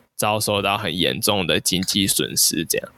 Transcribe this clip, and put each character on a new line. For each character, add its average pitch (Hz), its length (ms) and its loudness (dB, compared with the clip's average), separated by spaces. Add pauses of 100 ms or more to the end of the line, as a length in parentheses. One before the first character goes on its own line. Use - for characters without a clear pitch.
(160)
遭 107 240 0
受 104 200 0
到 98 160 2
很 98 200 -4
严 71 240 0
重 101 260 2
的 82 140 2
经 90 200 0
济 95 260 0
损 - 300 -2
失 - 280 2
这 - 140 -2
样。 - 200 -6